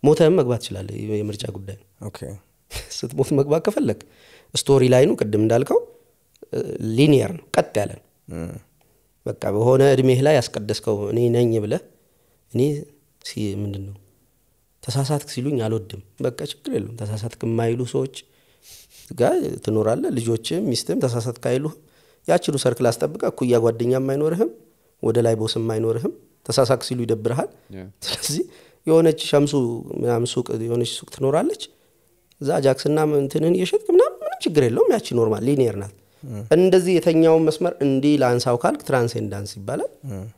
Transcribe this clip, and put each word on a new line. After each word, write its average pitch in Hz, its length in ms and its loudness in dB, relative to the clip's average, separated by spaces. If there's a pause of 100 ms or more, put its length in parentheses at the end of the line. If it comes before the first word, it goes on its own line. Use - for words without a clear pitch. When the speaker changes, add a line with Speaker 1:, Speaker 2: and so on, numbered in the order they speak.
Speaker 1:
ሞተህም 156 320 6
መግባት 123 240 2
ትችላለህ። 98 380 -10
የ-፣ 107 200 -4
የምርጫ 104 340 -6
ጉዳይ 98 260 -12
ነው። - 100 -20 (180)
Speaker 2:
ኦኬ። 104 140 -14 (720)
Speaker 1:
ስትሞት 127 420 -4
መግባት 147 300 2
ከፈለግ 202 360 -2 (540)
ስቶሪ 135 340 4
ላይኑ 127 280 6
ቅድም 104 260 0
እንዳልከው፣ 117 380 2 (680)
እ፣ - 120 -6 (300)
ሊኒየር 120 440 4
ነው፣ - 180 -14
ቀጥ - 240 0
ያለ 104 180 -2
ነው። - 120 -20 (260)
Speaker 2:
እም። 82 220 -10 (720)
Speaker 1:
በቃ - 260 -8
በሆነ 120 380 4
እድሜህ 131 320 4
ላይ 147 140 4
ያስቀደስከው 107 680 -2
እኔ 110 140 -2 (100)
ነኝ 120 300 2
ብለህ 107 220 -4 (720)
እኔ 123 100 0 (600)
ሲ-፣ 104 340 -8
ምንድን 101 280 -6
ነው 101 120 -14 (880)
ተሳሳትክ 139 460 -4
ሲሉኝ 131 300 -4
አልወድም። 110 420 -4 (180)
በቃ 127 260 -6
ችግር - 260 -12
የለውም። 117 240 -6
ተሳሳትክ 107 460 -10
የማይሉ 117 460 -2
ሰዎች 135 280 -6 (920)
ጋር - 240 2 (260)
ትኖራለህ። 110 520 0
ልጆችም 113 520 -2
ሚስትም 135 360 -2
ተሳሳትክ 120 460 -4
አይሉህም። 135 320 -2 (500)
ያችኑ 165 300 0
ሰርክል 123 300 0
አስጠብቀህ 147 400 -2
እኩያ 120 320 0
ጓደኛም 120 480 0
አይኖርህም፣ 156 420 0 (540)
ወደ 113 180 2
ላይ 117 140 4
ቦስም 110 340 -2
አይኖርህም። 113 440 -2 (320)
ተሳሳትክ 127 380 2
ሲሉ 123 180 -6
ይደብርሃል። 117 480 -2 (220)
Speaker 3:
ያ። 95 120 -14 (180)
Speaker 1:
ስለዚህ - 420 -6 (440)
የሆነች 160 380 4
ሸምሱ 147 280 2 (420)
ምናምን 120 320 -2
ሱቅ፣ 123 200 -4 (120)
የሆነች 117 320 -2
ሱቅ - 200 -12
ትኖራለች። 165 520 -2 (760)
እዛ 143 80 -4 (120)
ጃክስና 135 360 2 (160)
እንትንን 151 400 0
እየሸጥክ 185 360 -2
ምናምን 415 280 4
ምንም 679 220 -8
ችግር 151 240 2
የለውም። 330 280 4
ያቺ 233 220 0
ኖርማል 110 300 2
ሊኒየር 127 340 2
ናት። 101 180 -12 (280)
Speaker 2:
እ። 113 200 -10 (100)
Speaker 1:
እንደዚህ 185 400 4
የተኛውን 160 500 4
መስመር 156 380 0
እንዲህ 139 360 2
ላንሳው 123 400 2
ካልክ 226 260 -2
ትራንሴንዳንስ 110 680 -4
ይባላል። 120 380 -8 (140)
Speaker 2:
እ። 107 140 -10 (180)